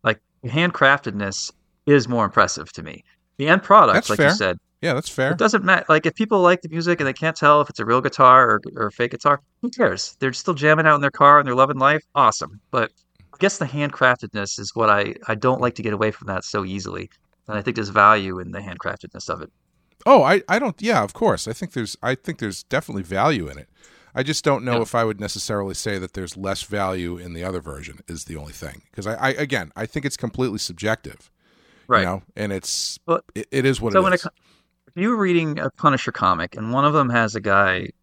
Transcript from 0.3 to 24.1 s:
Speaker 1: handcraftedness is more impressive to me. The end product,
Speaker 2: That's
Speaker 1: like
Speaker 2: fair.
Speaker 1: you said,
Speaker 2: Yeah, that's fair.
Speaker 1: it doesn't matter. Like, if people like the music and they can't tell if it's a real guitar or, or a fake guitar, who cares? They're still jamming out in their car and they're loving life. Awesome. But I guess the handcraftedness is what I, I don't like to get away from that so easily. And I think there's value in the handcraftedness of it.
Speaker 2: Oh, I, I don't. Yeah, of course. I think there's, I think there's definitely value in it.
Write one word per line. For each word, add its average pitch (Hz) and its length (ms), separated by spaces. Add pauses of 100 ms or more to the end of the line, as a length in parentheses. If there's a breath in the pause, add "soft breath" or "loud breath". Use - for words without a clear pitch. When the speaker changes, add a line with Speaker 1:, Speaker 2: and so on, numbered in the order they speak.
Speaker 1:
handcraftedness 123 1040 (340)
is 143 220
more 120 180
impressive 92 480
to 82 100
me. 78 200 (340)
The 139 100
end 185 160
product, 170 320
Speaker 2:
That's - 140
Speaker 1:
like 104 80
Speaker 2:
fair. 143 120
Speaker 1:
you - 60
said, 95 220 (240)
Speaker 2:
Yeah, 131 120
that's 135 160
fair. 135 220
Speaker 1:
it 175 60
doesn't 208 280
matter. 185 240
Like, 160 160
if 151 100
people 214 260
like 180 200
the 160 80
music 165 300
and 143 80
they 131 60
can't - 220
tell 147 260
if - 80
it's - 100
a 107 60
real 120 160
guitar 131 480
or, 107 120 (140)
or 110 120
a 98 40
fake 120 200
guitar, 143 300 (200)
who 240 80
cares? 170 500
They're 131 140
still - 200
jamming 156 340
out 151 80
in 147 60
their 139 100
car 147 280
and 139 80
they're 123 80
loving 135 240
life. 147 240 (120)
Awesome. 104 460 (100)
But 117 200 (420)
I - 60
guess 196 180
the 165 80
handcraftedness 123 920
is 104 140
what 110 160
I, 104 260 (120)
I 113 80
don't 127 260
like 123 140
to 110 60
get 107 120
away 107 180
from 123 160
that 95 180
so 101 180
easily. 92 460 (380)
And 107 100
I 101 40
think 117 140
there's 104 140
value 101 500
in 90 120
the 92 80
handcraftedness 90 680
of 87 120
it. - 100 (540)
Speaker 2:
Oh, 247 180
I, 175 240
I 202 120
don't. 254 220
Yeah, 202 220
of 101 100
course. 151 340
I 113 60
think - 200
there's, 113 280
I 127 140
think - 240
there's 101 240
definitely 107 400
value 95 460
in 69 80
it. 69 100 (500 soft breath)